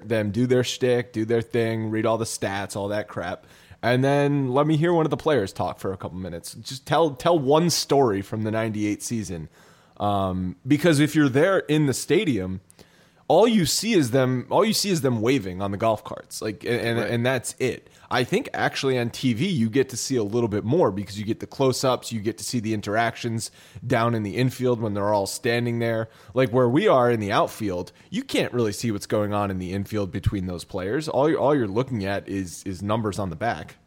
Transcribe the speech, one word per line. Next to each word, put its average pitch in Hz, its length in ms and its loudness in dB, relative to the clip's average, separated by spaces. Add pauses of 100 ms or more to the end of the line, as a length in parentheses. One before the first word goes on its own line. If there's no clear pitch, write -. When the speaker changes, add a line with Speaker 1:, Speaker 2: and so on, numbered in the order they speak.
Speaker 1:
them 107 280 0
do 120 160 2
their 123 160 4
shtick, 123 480 0
do 110 120 -2
their 113 180 2
thing, 113 480 -2
read 110 160 0
all 113 120 2
the 110 60 -2
stats, 98 500 -6
all 101 140 -4
that 104 180 -4
crap, - 400 -8 (380)
and 123 180 2
then 143 500 2
let 143 140 4
me 156 100 4
hear 170 160 2
one 160 140 4
of 147 40 0
the 139 60 -2
players 120 360 0
talk 85 260 -4
for 98 140 -4
a 95 40 -6
couple 87 220 -10
minutes. 85 360 -10
Just 127 320 -14
tell, 151 240 2
tell 170 280 2
one 151 320 4
story 127 500 2
from 110 220 -6
the 107 80 -2
ninety-eight 107 540 -2
season. 90 440 -6 (500)
Um, 95 580 -2 (100)
because 143 340 4
if 151 140 2
you're 147 160 4
there 147 300 4
in 151 260 2
the 131 80 2
stadium, 110 680 -2 (680)
all 185 200 6
you 220 160 4
see 214 300 0
is 143 160 4
them, 127 400 2
all 151 120 4
you 220 120 2
see 202 160 -2
is 165 100 0
them 123 220 0
waving 98 400 0
on 101 80 -2
the 101 80 -4
golf 110 260 0
carts. - 380 -12
Like, 107 220 -6
and, 120 180 0
and, 117 160 0
Speaker 2:
Right. 117 120 -2
Speaker 1:
and 117 140 0
that's 123 340 -2
it. - 300 -4 (220)
I 127 120 2
think 190 300 -2
actually 131 460 0
on 120 100 0
T 127 240 0
V 127 160 0
you 113 220 0
get 131 180 2
to - 80 -10
see 131 200 -2
a 117 60 2
little 113 280 0
bit 101 140 -2
more 135 280 2
because 101 260 -8
you 107 60 -6
get 110 160 -4
the - 60 -10
close-ups, 131 680 0
you 113 80 -4
get 104 160 -4
to - 80 -12
see 123 160 -4
the 110 140 -2
interactions 113 760 -2 (360)
down 117 280 2
in 110 80 0
the 98 140 -4
infield 123 460 0
when 110 100 -2
they're 101 220 0
all 98 120 2
standing 117 520 -2
there. 113 320 -2 (240)
Like 127 160 2
where 123 180 4
we 156 180 4
are 127 240 6
in 120 80 2
the 101 140 -2
outfield, 107 580 -2 (200)
you 233 120 -6
can't - 300 -2
really 117 200 2
see 113 200 -2
what's 101 140 -6
going 104 260 0
on 104 180 0
in 95 80 -4
the 90 140 -6
infield 101 400 -4
between 95 340 -2
those 87 180 -6
players. 107 440 -4
All 139 200 2
you're, 165 120 2
all 135 140 4
you're 127 120 2
looking 110 380 -2
at 98 240 -4
is, 95 360 -6
is 92 180 -8
numbers 107 360 -2
on 95 120 -4
the 80 60 -8
back. 87 400 -6 (100)